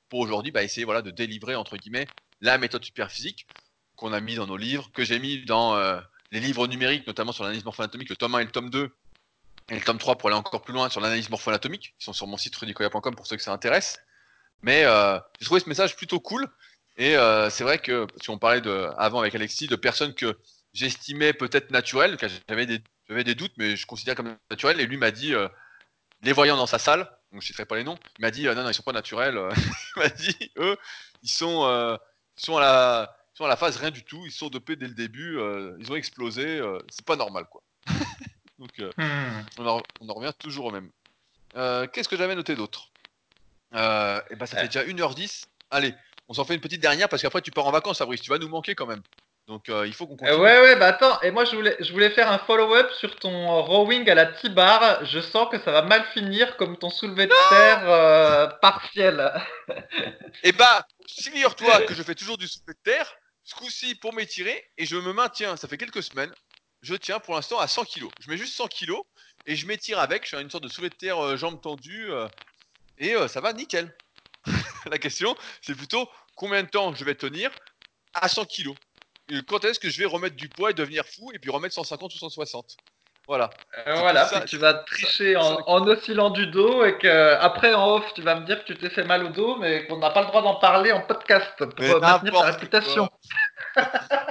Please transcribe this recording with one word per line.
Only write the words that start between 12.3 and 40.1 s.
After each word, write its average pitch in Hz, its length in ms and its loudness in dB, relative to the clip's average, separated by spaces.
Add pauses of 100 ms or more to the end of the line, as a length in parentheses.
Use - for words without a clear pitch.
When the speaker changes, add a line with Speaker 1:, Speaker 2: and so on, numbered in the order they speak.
Speaker 1:
site - 200 -10
rudicoya 104 320 -4
point 104 120 -6
com 123 140 -6
pour - 100 -20
ceux 110 120 -10
que - 40 -12
ça 101 120 -6
intéresse. - 440 -2 (640)
Mais, 139 240 2
euh, 104 320 4 (220)
j'ai - 60 -12
trouvé 180 160 2
ce 165 80 -12
message 175 260 -2
plutôt 175 240 -6
cool. 262 280 -8 (500)
Et, 139 180 2
euh, 110 340 4
c'est 113 140 -8
vrai 147 160 0
que, 120 260 -4 (160)
si - 80 -14
on 110 80 -8
parlait 117 240 2
de, 95 360 -4
avant 110 240 0
avec 104 140 -2
Alexis, 110 320 -6
de 123 100 -2
personnes 131 360 -4
que 113 240 -6 (360)
j'estimais 143 600 -2
peut-être 135 380 -2
naturelles, 131 460 0
que 110 100 -6 (220)
j'avais 113 160 -2
des, 113 160 -6 (260)
j'avais 117 160 -6
des 120 120 -2
doutes, 170 220 -10
mais 104 200 -2
je - 80 -12
considère 123 300 -8
comme 117 200 -10 (140)
naturelles. 143 320 0
Et 127 40 0
lui 127 120 -8
m'a 117 140 2
dit, 135 220 -6
euh, 101 140 -2 (760)
les 127 120 0
voyant 143 240 4
dans 123 100 0
sa 117 120 -2
salle, - 300 0 (220)
donc 101 100 -20
je - 60 -14
citerai - 180 -12
pas 110 100 -8
les 117 80 -4
noms, 165 140 -10 (220)
il - 40 -8
m'a 113 80 0
dit, 135 160 -6
euh, « 120 80 0
Non, 127 80 -6
non, 123 60 -4
ils 113 40 -4
sont - 100 -6
pas 135 100 -6
naturels. » 120 420 -4 (140)
<laughs> - 460 -4
Il - 80 -10
m'a 147 60 4
dit, « - 480 -8
Eux, 190 200 -2 (460)
ils 120 60 -10
sont, 165 360 -2
euh, 120 300 0 (420)
ils - 80 -12
sont 160 120 -2
à 147 40 4
la, 127 540 4 (180)
ils - 40 -20
sont 156 80 -6
à 143 40 0
la 123 80 2
phase 160 200 -2
rien 151 140 -6
du 127 120 -18
tout, 160 220 -20
ils 143 60 -16
sont 156 160 -12
dopés 139 280 -10
dès 131 120 -14
le 120 60 -14
début, 120 440 -10
euh, 101 420 -6
ils 113 120 -12
ont 147 40 -6
explosé, 127 500 -8
euh, 120 340 -6 (100)
c'est - 160 -20
pas 165 100 0
normal, 98 360 -8
quoi. » - 100 -20 (240)
<laughs> - 720 -10
Donc, 127 200 -20
euh, 98 180 -12
Speaker 2:
Hmm. 139 460 -6 (140)
Speaker 1:
on 117 100 -6
en, 117 140 0 (180)
on 110 100 -20
en 104 40 -8